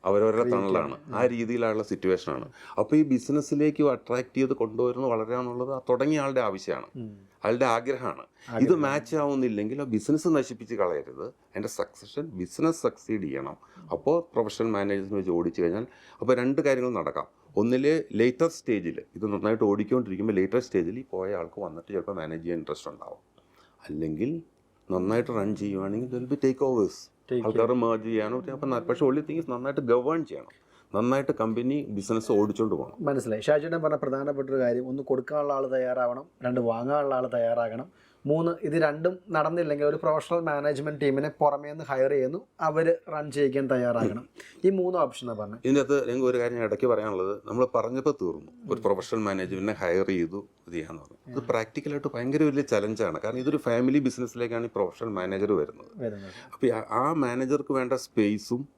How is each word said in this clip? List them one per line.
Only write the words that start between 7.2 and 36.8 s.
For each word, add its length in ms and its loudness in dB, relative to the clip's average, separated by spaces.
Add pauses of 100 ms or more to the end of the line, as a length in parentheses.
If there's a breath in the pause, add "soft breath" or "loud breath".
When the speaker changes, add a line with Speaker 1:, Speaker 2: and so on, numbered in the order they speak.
Speaker 1:
അയാളുടെ 320 4
ആഗ്രഹമാണ്. 460 -4
ഇത് 340 -18
Speaker 2:
ആഗ്രഹം. 260 6
Speaker 1:
മാച്ച് 340 0
ആവുന്നില്ലെങ്കിൽ 680 0
ആ 40 -4 (100)
ബിസിനസ് 400 2
നശിപ്പിച്ച് 400 -2
കളയരുത്. 500 0
അതിൻ്റെ 540 -10
സക്സഷൻ, 440 -8 (160)
ബിസിനസ് 460 -4
സക്സീഡ് 380 -4
ചെയ്യണം. 340 -8 (380 loud breath)
അപ്പോൾ 200 0 (180)
പ്രൊഫഷണൽ 420 0
മാനേജേഴ്സിനെ 420 -2
വെച്ച് 200 0
ഓടിച്ചു 240 -2
കഴിഞ്ഞാൽ 240 0 (360 loud breath)
അപ്പോൾ 200 4
രണ്ട് 200 2
കാര്യങ്ങൾ 380 2
നടക്കാം. 280 -4 (300)
ഒന്നില് 360 4 (260)
ലേറ്റർ 380 4
സ്റ്റേജിൽ 400 -2 (180)
ഇത് 180 -6
നന്നായിട്ട് 300 0
ഓടിക്കൊണ്ടിരിക്കുമ്പോൾ 760 0
ലേറ്റർ 200 2
സ്റ്റേജിൽ 400 0
ഈ 120 -14
പോയ 300 -4
ആൾക്ക് 240 -10
വന്നിട്ട് 280 -12
ചിലപ്പോൾ 280 -4
മാനേജ് 220 -6
ചെയ്യാൻ 180 -2
ഇൻട്രസ്റ്റ് 320 -8
ഉണ്ടാവും. 280 -16 (640 soft breath)
അല്ലെങ്കിൽ 460 -4 (640)
നന്നായിട്ട് 440 0
റൺ 120 -2 (100)
ചെയ്യുവാണെങ്കിൽ 480 -4
there 140 -6
will 120 -4
be 120 -6
takeovers. 500 2 (320)
Speaker 2:
Take 160 0
Speaker 1:
ആൾക്കാർ 260 4
Speaker 2:
care. 120 4
Speaker 1:
മെർജ് 260 0
ചെയ്യാനോ, 280 0 (180)
അപ്പം 140 -4
ന-, 200 -2
പക്ഷേ 200 2
only 180 0
thing 140 -4
is 120 -8
നന്നായിട്ട് 380 -4
ഗവേൺ 380 4
ചെയ്യണം, 240 -14 (420 soft breath)
നന്നായിട്ട് 460 2
കമ്പനി 360 0 (200)
ബിസിനസ് 340 -2
ഓടിച്ചോണ്ട് 440 2
പോകണം. 220 -8 (120)
Speaker 2:
മനസ്സിലായി. 320 -2
ഷാജിയുടെ 440 2
പറഞ്ഞ 180 2
പ്രധാനപ്പെട്ട 460 -2
ഒരു 160 0
കാര്യം, 260 0
ഒന്ന് 120 -4
കൊടുക്കാനുള്ള 500 0
ആൾ 120 0 (120)
തയ്യാറാവണം, 500 -2 (180)
രണ്ട് 160 0 (100)
വാങ്ങാനുള്ള 440 0